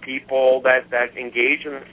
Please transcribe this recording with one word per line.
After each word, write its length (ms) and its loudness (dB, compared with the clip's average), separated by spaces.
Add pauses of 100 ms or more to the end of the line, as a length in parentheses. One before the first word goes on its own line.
people 600 0
that, 260 2
that 260 -2
engage 500 -2
in 80 -10
this 200 -14